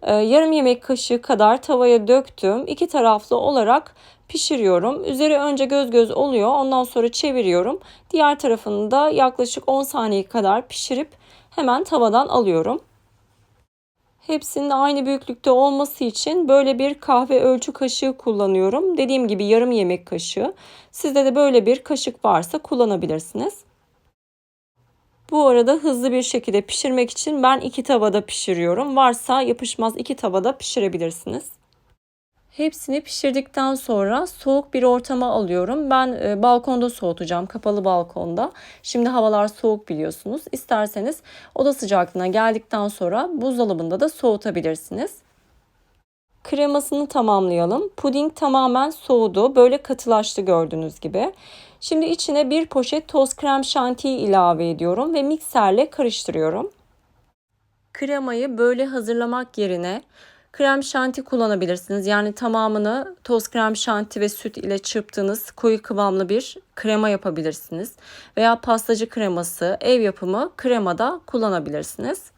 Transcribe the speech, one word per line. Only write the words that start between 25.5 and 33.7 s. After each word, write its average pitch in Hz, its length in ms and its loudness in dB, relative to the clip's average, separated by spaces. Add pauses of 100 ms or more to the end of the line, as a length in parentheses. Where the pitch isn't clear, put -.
hızlı 269 380 0
bir 254 120 0
şekilde 226 380 -2
pişirmek 254 480 -2
için 294 340 -4
ben 262 160 4
iki 254 240 -8
tavada 214 380 2
pişiriyorum. 190 720 -2
Varsa 262 460 2
yapışmaz 240 560 -2
iki 254 180 -6
tavada 202 420 -2
pişirebilirsiniz. 180 920 -4 (1000)
Hepsini 302 500 -4
pişirdikten 269 760 -4